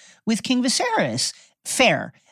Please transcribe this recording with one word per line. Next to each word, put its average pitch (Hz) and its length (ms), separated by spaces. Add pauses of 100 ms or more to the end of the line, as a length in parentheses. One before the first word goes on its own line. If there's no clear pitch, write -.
(260)
with 220 180
King 247 200
Viserys. 254 720 (320)
Fair. 170 480 (180)